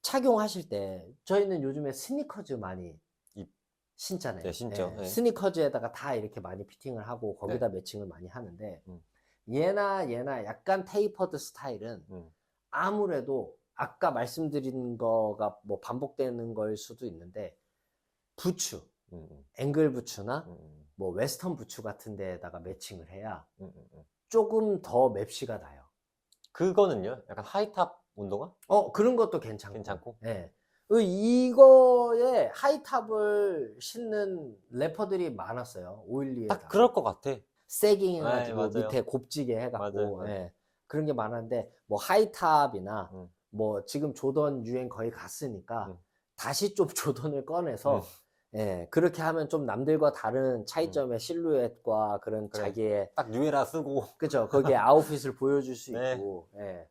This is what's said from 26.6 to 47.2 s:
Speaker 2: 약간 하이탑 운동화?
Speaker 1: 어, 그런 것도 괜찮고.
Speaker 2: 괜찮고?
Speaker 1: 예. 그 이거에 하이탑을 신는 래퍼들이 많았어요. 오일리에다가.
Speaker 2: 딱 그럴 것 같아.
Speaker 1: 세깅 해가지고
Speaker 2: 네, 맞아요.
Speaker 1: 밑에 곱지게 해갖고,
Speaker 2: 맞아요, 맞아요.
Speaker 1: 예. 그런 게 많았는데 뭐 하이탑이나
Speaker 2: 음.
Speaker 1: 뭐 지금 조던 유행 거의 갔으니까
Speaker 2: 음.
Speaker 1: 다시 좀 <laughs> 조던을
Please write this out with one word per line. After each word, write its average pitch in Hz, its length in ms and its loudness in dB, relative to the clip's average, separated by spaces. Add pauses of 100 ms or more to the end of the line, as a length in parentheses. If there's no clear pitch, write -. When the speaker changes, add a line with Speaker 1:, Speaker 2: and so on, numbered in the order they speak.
Speaker 2:
약간 107 140 -10
하이탑 202 580 -2 (140)
운동화? 123 340 -6 (180)
Speaker 1:
어, 202 260 4
그런 240 240 4
것도 208 240 2
괜찮고. 104 320 -12
Speaker 2:
괜찮고? 101 520 -10
Speaker 1:
예. 98 260 -8 (360)
그 226 140 6
이거에 240 1500 10
하이탑을 208 1300 0
신는 196 760 -6 (160)
래퍼들이 165 600 -2
많았어요. 101 760 -10
오일리에다가. 123 540 -4
Speaker 2:
딱 - 80 -20
그럴 240 240 6
것 175 100 0
같아. 123 320 -2 (300)
Speaker 1:
세깅 196 520 2
해가지고 120 500 0
Speaker 2:
네, - 20 0
맞아요. 110 180 0
Speaker 1:
밑에 127 140 0
곱지게 123 580 -4
해갖고, 120 180 -4 (220)
Speaker 2:
맞아요, 104 180 0
맞아요. 101 140 -8
Speaker 1:
예. 92 200 -6 (340)
그런 156 220 -2
게 151 60 -2
많았는데 113 580 -4 (160)
뭐 104 120 0
하이탑이나 139 1120 2
Speaker 2:
음. 90 140 -16 (220)
Speaker 1:
뭐 107 360 -2
지금 147 280 -4
조던 139 540 0
유행 123 220 -4
거의 113 200 -6
갔으니까 113 800 -10
Speaker 2:
음. 90 100 -14 (380)
Speaker 1:
다시 196 400 -2
좀 175 120 4
<laughs> - 60 -10
조던을 139 540 -4